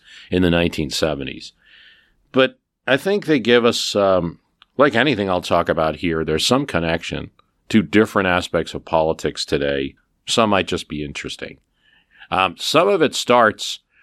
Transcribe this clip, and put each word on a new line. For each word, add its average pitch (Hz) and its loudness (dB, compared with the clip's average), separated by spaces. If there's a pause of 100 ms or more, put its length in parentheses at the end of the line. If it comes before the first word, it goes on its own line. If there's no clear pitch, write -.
(300)
in 90 2
the 90 4
nineteen 85 0
seventies. 69 -6 (800)
But 131 2 (280)
I 131 2
think 190 -2
they 156 2
give 117 4
us, - -2
um, 95 2 (380)
like 139 4
anything 113 0
I'll 90 -2
talk 85 0
about 78 0
here, 80 -2
there's 78 -2
some 135 2
connection 82 -4 (380)
to 110 4
different 101 2
aspects 87 -2
of - -12
politics 80 -2
today. 69 -4 (320)
Some 110 2
might 95 2
just - -6
be 73 -8
interesting. - -12 (720)
Um, 92 0
some 175 0
of 190 2
it 120 0
starts - 0 (240)